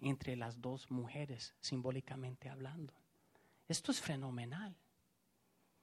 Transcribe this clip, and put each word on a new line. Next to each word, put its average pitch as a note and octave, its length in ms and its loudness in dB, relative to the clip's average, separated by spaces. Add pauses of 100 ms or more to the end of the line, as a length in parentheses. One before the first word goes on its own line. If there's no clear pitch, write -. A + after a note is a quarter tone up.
entre C3+ 340 4
las A#2 260 -2
dos B2+ 300 -2
mujeres, B2+ 720 -2
simbólicamente C3 880 0
hablando. C3+ 460 -6 (760)
Esto - 240 4
es - 80 2
fenomenal. C3+ 720 0 (1080)